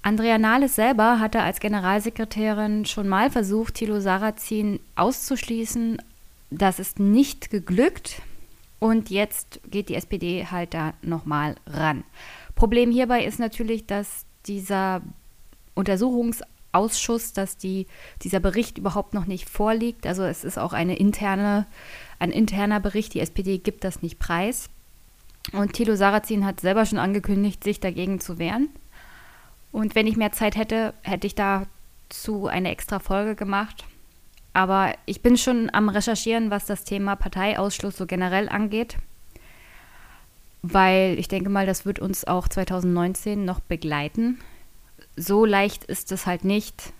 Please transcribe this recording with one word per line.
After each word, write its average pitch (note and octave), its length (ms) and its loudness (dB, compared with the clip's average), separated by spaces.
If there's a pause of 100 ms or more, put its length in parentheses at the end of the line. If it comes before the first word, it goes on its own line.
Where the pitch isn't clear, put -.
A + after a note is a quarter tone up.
Andrea A3 380 2
Nahles A#3+ 380 4
selber A3+ 420 6
hatte A3 240 2
als - 160 0
Generalsekretärin G#3+ 1300 0
schon G3+ 220 -2
mal G#3 240 4
versucht, A3 420 2
Thilo G#3+ 240 0
Sarrazin G#3 800 0 (160)
auszuschließen. A3+ 1040 0 (520)
Das F#3 260 2
ist - 220 -6
nicht G#3+ 500 4
geglückt G3+ 720 0 (560)
und A3 320 2
jetzt - 580 -4
geht G#3 200 -4
die - 80 -4
S - 100 -6
P G3+ 120 -6
D F3 280 -4
halt F3 260 -6
da D#3 300 -4
nochmal D3+ 540 -2 (100)
ran. D3 380 -2 (500)
Problem A#3 380 6
hierbei B3 320 4
ist A3 160 -4
natürlich, A3+ 460 -2
dass - 380 -6 (220)
dieser F#3+ 560 -2 (720)
Untersuchungsausschuss, A3+ 1600 0
dass G3 240 -6
die, F#3+ 320 -6 (340)
dieser F#3+ 160 -2
Bericht F#3+ 400 0
überhaupt G3 360 -4
noch F#3+ 120 -2
nicht F#3+ 240 -6
vorliegt. A3+ 560 0
Also F#3 160 -2
es E3+ 220 -4
ist - 140 -6
auch C#3+ 140 -4
eine F3+ 240 0
interne, G3+ 720 2 (520)
ein F3 140 -2
interner G#3 480 2
Bericht. G#3 340 -2
Die - 60 -2
S - 100 -2
P F#3+ 140 -2
D F#3+ 140 -2
gibt - 260 -4
das F#3 180 -4
nicht E3+ 160 -8
preis. F#3 520 -2 (840)
Und G3+ 220 0
Thilo A3 200 2
Sarrazin G3+ 500 2
hat G3 160 -4
selber G3 240 4
schon G#3 140 0
angekündigt, G3+ 640 0
sich G3+ 180 -2
dagegen F#3 380 -2
zu E3+ 200 -8
wehren. G#3+ 320 0 (1000)
Und G#3+ 220 -2
wenn A3 140 4
ich A3 80 0
mehr G#3+ 160 2
Zeit G#3+ 240 0
hätte, A3 460 -2
hätte G3 260 -4
ich - 80 -6
dazu G3 1120 -4
eine F3+ 220 -2
extra - 280 -6
Folge G3+ 380 -2
gemacht. G3+ 480 -4 (680)
Aber F#3+ 420 4 (120)
ich G#3+ 160 -6
bin A#3+ 160 8
schon A#3+ 340 2
am G#3+ 160 4
Recherchieren, A3 600 0
was G3+ 160 -4
das G3+ 160 -6
Thema G3 320 -2
Parteiausschluss G3 840 -2
so F#3+ 80 -4
generell F3+ 440 0
angeht. G#3+ 480 -2 (1700)
Weil F#3+ 580 4
ich - 80 -4
denke G3 200 -2
mal, G3 180 2
das F#3+ 200 -2
wird G3 140 -4
uns F#3+ 260 -4
auch F3+ 220 0
zweitausendneunzehn F#3 960 0
noch F#3 160 -2
begleiten. D#3+ 800 -2 (760)
So G#3 280 4
leicht G3+ 400 2
ist - 260 -8
es F#3+ 160 -6
halt F3+ 180 -2
nicht - 560 -2